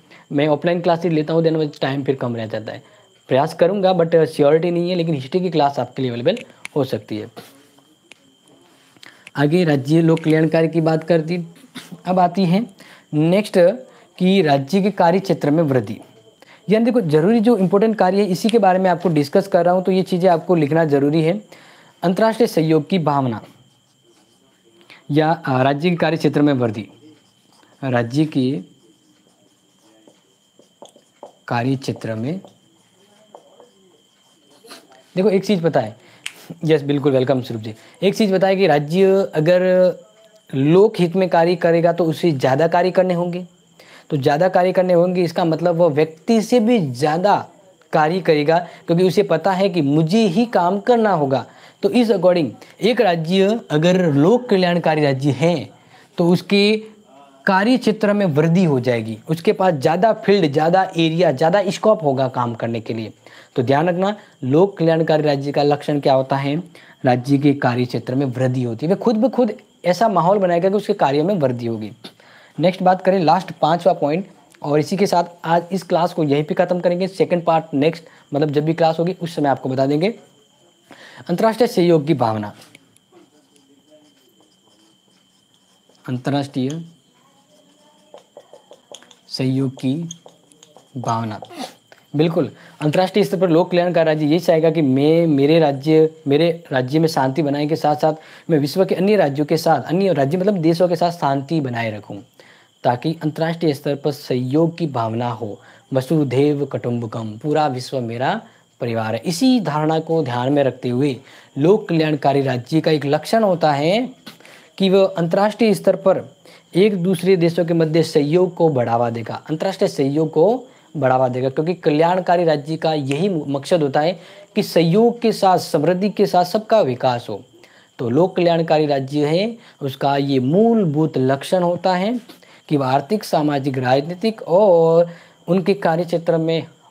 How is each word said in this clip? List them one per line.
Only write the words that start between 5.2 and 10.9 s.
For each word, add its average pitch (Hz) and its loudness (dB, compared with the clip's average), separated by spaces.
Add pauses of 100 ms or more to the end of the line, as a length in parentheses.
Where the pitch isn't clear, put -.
की 180 -2
क्लास 143 0
आपके 127 -6
लिए 127 -4
अवेलेबल 127 -2 (380)
हो 139 0
सकती 110 -8
है। 107 -12 (2000)
आगे 147 2
राज्य 147 2
लोक 160 4
कल्याणकारी 160 2
की 165 -2
बात 160 0